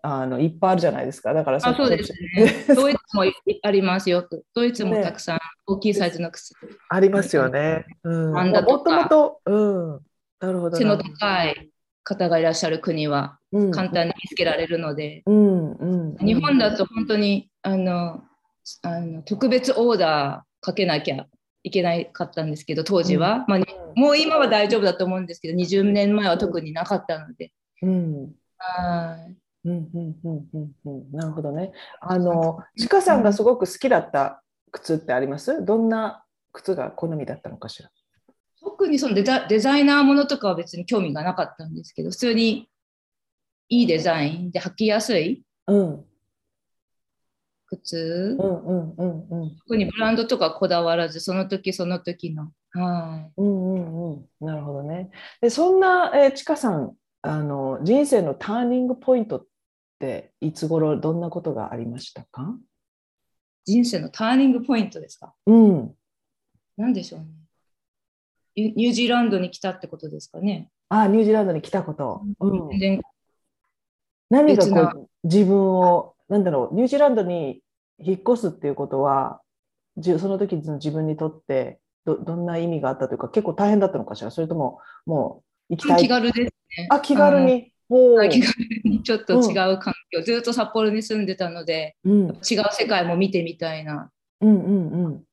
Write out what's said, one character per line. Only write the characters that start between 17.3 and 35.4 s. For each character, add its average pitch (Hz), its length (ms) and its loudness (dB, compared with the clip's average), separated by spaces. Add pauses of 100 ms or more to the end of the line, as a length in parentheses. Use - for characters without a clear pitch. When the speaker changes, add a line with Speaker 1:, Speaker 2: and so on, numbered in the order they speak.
Speaker 2:
あ 196 120 -2
の、 175 480 -4 (600)
あ 170 160 -6
の、 165 240 -10
特 214 260 -2
別 254 260 2
オ 233 200 2
ー - 20 -2
ダ 151 480 0 (160)
ー - 40 -14
か 180 80 -4
け 190 120 0
な 151 160 0
き 151 100 -4
ゃ 135 140 -8 (380)
い 175 80 -10
け 190 100 2
な 170 240 -2
か - 200 -8
っ - 80 -20
た 160 100 -6
ん 156 80 -4
で 151 60 -8
す - 60 -18
け 156 120 -6
ど、 160 80 -4
当 202 180 0
時 185 160 2
は。 190 200 2
Speaker 1:
う - 20 -
ん。 254 80 -8
Speaker 2:
ま 196 80 2
あ、 - 20 2
Speaker 1:
う 190 40 2
ん。 196 40 0 (300)
Speaker 2:
も 285 160 4
う 294 60 4
今 311 200 2
は 269 100 4
大 208 220 2
丈 233 80 2
夫 202 40 2
だ 185 120 2
と 185 100 -2
思 185 140 -2
う - 20 -4
ん 185 60 -6
で 170 80 -14
す - 80 -18
け 165 60 -10
ど、 165 80 -6
二 180 100 0
十 196 180 2
年 202 320 2
前 202 140 0
は 170 80 2
特 175 240 -2
に 156 120 -12
な 170 120 -4
か 196 120 -2
っ 160 100 -6
た 160 200 -6
の 160 60 -20
で。 160 180 -16 (300)
Speaker 1:
う 185 80 0
ん。 156 420 -4 (260)
Speaker 2:
は 175 600 -6 (100)
い。 180 80 -20 (300)
Speaker 1:
う 170 80 -2
ん、 165 200 -8
う 170 60 -8
ん、 160 240 -8
う 165 60 -8
ん、 151 240 -8
う 156 60 -10
ん、 147 120 -12 (140)
う 147 60 -10
ん。 135 200 -16
な 160 140 -8
る 156 60 -8
ほ 156 100 -10
ど 147 100 -8
ね。 180 200 -8 (300)
あ 185 180 -4
の、 170 400 0
Speaker 2:
う - 200 -20
ん。 - 20 -4
Speaker 1:
ち 233 60 -4
か 392 140 4
さ 349 160 4
ん 233 60 2
が 208 100 4
す 208 80 -4
ご 240 160 4
く - 40 -4
好 - 180 -6
き 269 100 -2
だ 220 80 4
っ - 140 -4
た - 320 -4 (280)
靴 - 240 -4
っ - 40 -4
て 139 140 -4
あ 127 60 0
り 135 80 -2
ま 143 120 -8
す？ 254 260 -4